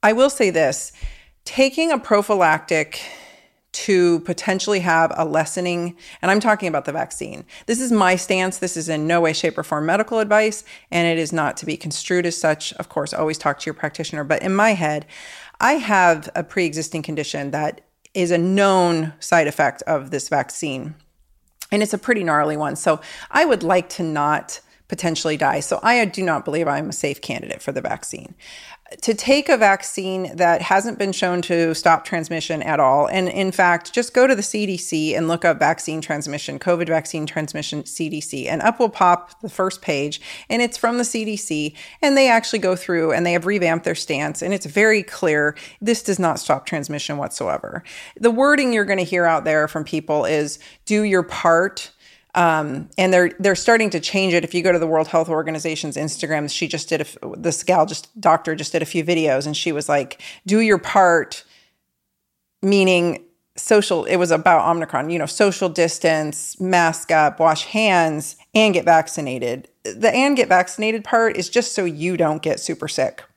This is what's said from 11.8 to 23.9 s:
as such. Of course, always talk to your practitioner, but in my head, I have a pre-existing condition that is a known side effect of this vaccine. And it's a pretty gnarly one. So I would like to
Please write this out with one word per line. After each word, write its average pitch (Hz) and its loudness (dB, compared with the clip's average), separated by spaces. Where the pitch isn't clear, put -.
as 170 -4
such. 156 -2
Of - -10
course, 147 -6
always 156 -2
talk 143 -2
to - -12
your 156 -6
practitioner, 151 -6
but 147 -2
in 190 -2
my 214 4
head, 151 -2
I 269 2
have 190 2
a 170 -4
pre-existing 156 -4
condition 147 -6
that 151 -4
is 180 0
a 175 2
known 175 2
side 165 2
effect 147 -2
of 139 -2
this 139 -6
vaccine. 143 -4
And 208 2
it's 208 -2
a 196 -4
pretty 220 0
gnarly 151 0
one. 147 -4
So 156 0
I 311 2
would 247 2
like 180 0
to - -6